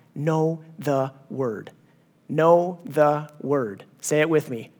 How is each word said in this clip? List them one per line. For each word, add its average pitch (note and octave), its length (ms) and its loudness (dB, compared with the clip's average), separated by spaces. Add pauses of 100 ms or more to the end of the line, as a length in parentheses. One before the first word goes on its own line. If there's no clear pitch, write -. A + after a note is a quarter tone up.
(140)
Know D#3+ 480 -2 (160)
the C3+ 340 -2 (180)
word. B2 420 -6 (580)
Know E3+ 560 4
the D3 460 0 (100)
word. B2+ 420 -4 (180)
Say D3+ 180 0
it D#3 100 2
with D#3 220 0
me. A2+ 180 -12 (100)